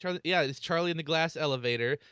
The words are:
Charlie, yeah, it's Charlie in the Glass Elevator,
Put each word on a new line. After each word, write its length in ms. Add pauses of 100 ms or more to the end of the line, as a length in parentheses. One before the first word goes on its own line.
Charlie, 220
yeah, 180
it's 200
Charlie 300
in 60
the 60
Glass 320
Elevator, 640 (140)